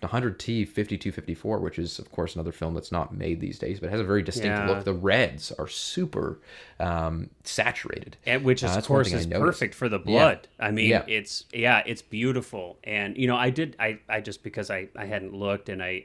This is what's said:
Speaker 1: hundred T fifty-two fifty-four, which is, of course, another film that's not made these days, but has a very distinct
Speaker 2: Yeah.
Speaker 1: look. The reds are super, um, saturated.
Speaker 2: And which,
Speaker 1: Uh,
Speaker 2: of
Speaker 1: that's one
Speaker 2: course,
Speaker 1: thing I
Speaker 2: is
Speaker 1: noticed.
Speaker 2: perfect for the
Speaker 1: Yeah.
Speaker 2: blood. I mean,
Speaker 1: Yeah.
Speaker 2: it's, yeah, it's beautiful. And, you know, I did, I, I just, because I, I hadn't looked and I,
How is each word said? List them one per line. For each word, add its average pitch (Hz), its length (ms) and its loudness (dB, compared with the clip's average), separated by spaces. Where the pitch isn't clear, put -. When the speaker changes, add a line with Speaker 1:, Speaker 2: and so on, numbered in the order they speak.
Speaker 1:
hundred 117 340 0
T 117 280 0
fifty-two 104 480 -2
fifty-four, 95 460 -4
which 80 200 -4
is, 85 180 -4
of - 140 -14
course, 82 240 -4
another 85 160 -4
film 82 220 -4
that's 82 180 -6
not 85 240 -2
made 82 240 -2
these 92 180 -6
days, 95 220 -4
but - 100 -4
has 110 120 0
a - 20 0
very 98 180 4
distinct 98 260 -2
Speaker 2:
Yeah. 101 100 0
Speaker 1:
look. 98 160 2
The 98 100 2
reds 95 600 2
are - 160 -6
super, - 720 -4
um, 82 520 -2
saturated. - 800 -4
Speaker 2:
And 127 180 0
which, 127 220 4
Speaker 1:
Uh, - 20 2
Speaker 2:
of 92 60 4
Speaker 1:
that's 101 160 0
one 139 80 6
Speaker 2:
course, 123 100 6
Speaker 1:
thing 87 80 2
I - 40 0
Speaker 2:
is 85 80 0
Speaker 1:
noticed. 92 180 2
Speaker 2:
perfect 117 300 0
for 127 120 -2
the 104 120 0
Speaker 1:
Yeah. 82 40 -6
Speaker 2:
blood. 110 440 6
I 107 120 0
mean, 110 180 4
Speaker 1:
Yeah. 113 180 4
Speaker 2:
it's, - 460 -2
yeah, 117 320 4
it's 113 160 -6
beautiful. 113 840 -2
And, 101 340 -4
you 131 100 2
know, 123 100 2
I 123 120 4
did, 147 300 -2
I, 110 200 0
I 110 100 0
just, 107 240 -10
because 104 260 -8
I, 95 280 -4
I 107 80 -8
hadn't 98 280 -6
looked 101 360 -2
and 95 120 -6
I, 92 240 -4